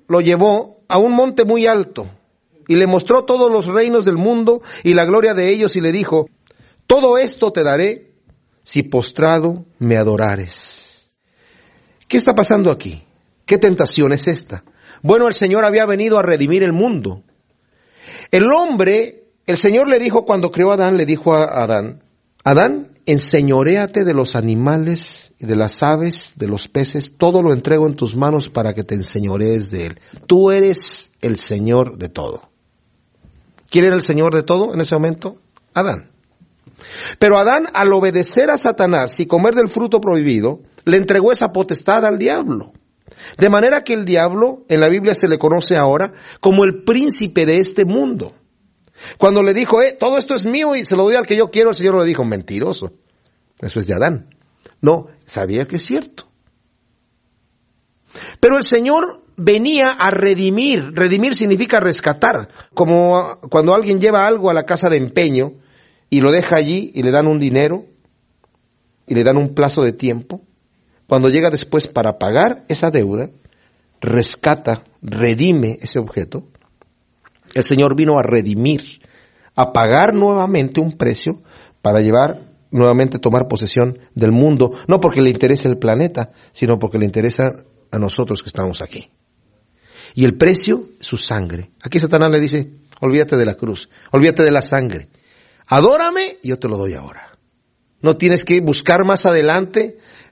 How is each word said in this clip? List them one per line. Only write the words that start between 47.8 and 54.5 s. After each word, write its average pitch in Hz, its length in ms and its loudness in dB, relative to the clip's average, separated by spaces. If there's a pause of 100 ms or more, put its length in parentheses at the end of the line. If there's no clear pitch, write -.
mundo. 247 500 -4 (840)
Cuando 202 240 4
le 196 120 2
dijo, 226 280 2
"Eh, 269 160 0
todo 262 200 0
esto 269 160 -4
es 196 120 -4
mío 285 300 -2
y 233 80 -6
se 190 120 -2
lo 190 80 2
doy 220 120 2
al 247 100 0
que 254 100 0
yo 214 140 0
quiero", 226 200 2
el 208 40 -4
Señor 190 240 0
le 170 80 2
dijo, 139 180 -2
"Mentiroso, 104 680 -6 (680)
eso - 180 -8
es 98 80 -4
de 98 80 -2
Adán". 131 400 -4 (460)